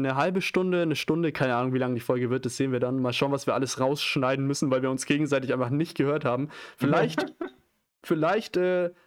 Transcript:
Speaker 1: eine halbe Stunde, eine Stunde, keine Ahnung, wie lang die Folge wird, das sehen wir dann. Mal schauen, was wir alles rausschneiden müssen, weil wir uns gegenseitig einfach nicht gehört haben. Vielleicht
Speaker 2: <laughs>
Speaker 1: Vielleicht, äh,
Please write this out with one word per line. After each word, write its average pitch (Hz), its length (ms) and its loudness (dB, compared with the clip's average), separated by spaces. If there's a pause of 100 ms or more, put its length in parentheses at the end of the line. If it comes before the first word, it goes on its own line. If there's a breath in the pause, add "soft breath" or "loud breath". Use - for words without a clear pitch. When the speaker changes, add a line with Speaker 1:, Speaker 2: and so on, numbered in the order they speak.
Speaker 1:
eine 131 100 0
halbe 180 260 0
Stunde, 180 420 0
eine 156 120 0
Stunde, 160 360 0
keine 131 240 0
Ahnung, 127 180 0
wie 131 60 2
lang 127 160 0
die 117 60 -4
Folge 123 280 0
wird, 127 160 0
das 120 100 -4
sehen 135 160 0
wir 123 80 0
dann. 127 220 0
Mal 123 120 0
schauen, 143 180 0
was 139 160 -2
wir 110 80 2
alles 131 240 -2
rausschneiden 135 680 0
müssen, 139 240 0
weil 131 140 2
wir 131 80 2
uns 131 160 -4
gegenseitig 143 460 2
einfach 123 180 0
nicht 156 260 -2
gehört 147 260 0
haben. 131 260 0 (280 loud breath)
Vielleicht 156 480 2
Speaker 2:
<laughs> - 100 -10 (720)
Speaker 1:
Vielleicht, 175 520 0
äh, 180 320 2 (180 soft breath)